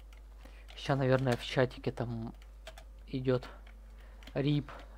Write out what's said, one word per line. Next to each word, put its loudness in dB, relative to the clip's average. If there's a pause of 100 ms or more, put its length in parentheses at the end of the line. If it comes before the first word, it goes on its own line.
(760)
Ща, 2
наверное, 6
в -4
чатике 2
там -4 (760)
идет. 2 (840)
Рип, 4 (260)